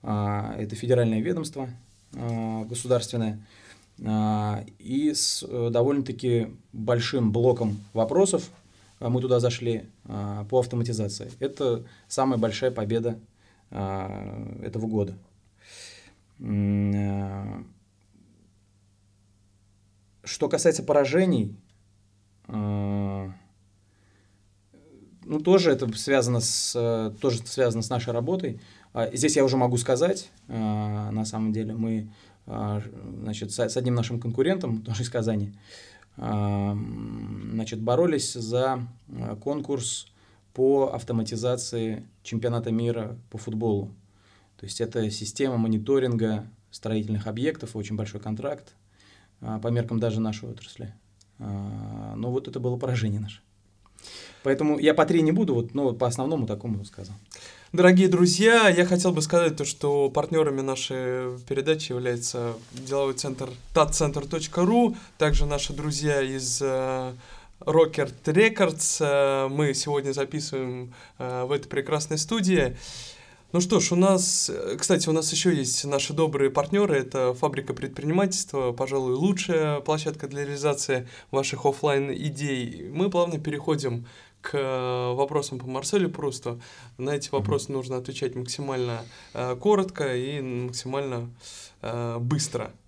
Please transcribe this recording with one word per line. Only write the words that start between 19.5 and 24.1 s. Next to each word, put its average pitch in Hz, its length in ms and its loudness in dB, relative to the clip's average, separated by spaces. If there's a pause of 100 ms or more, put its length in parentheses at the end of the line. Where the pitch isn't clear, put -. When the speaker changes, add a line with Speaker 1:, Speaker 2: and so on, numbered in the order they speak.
Speaker 1:
что - 240 -2
касается 170 340 4
поражений, 147 760 4 (920)
а, 101 840 -2 (1900)